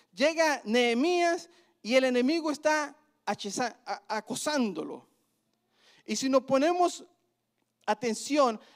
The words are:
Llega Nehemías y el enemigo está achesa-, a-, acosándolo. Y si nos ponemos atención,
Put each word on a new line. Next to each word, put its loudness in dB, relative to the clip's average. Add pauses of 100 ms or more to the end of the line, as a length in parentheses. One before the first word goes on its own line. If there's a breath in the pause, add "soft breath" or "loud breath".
(140 soft breath)
Llega 0
Nehemías 0 (320 soft breath)
y 0
el 4
enemigo 0
está -2 (280)
achesa-, -6
a-, -6
acosándolo. -4 (960 soft breath)
Y -6
si -2
nos 4
ponemos 2 (800)
atención, 0 (160 loud breath)